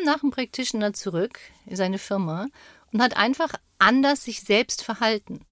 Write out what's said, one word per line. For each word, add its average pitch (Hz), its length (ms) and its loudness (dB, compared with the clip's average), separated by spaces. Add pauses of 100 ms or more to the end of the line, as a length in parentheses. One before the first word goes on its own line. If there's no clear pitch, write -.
nach 294 160 2
dem 285 100 0
Practitioner 214 600 -4
zurück 185 460 -4 (260)
in 180 100 -10
seine 190 220 0
Firma 190 500 -4 (440)
und 220 100 0
hat 254 160 2
einfach 269 360 0 (260)
anders 269 440 4
sich - 180 -6
selbst - 420 2
verhalten, 220 580 -4 (100)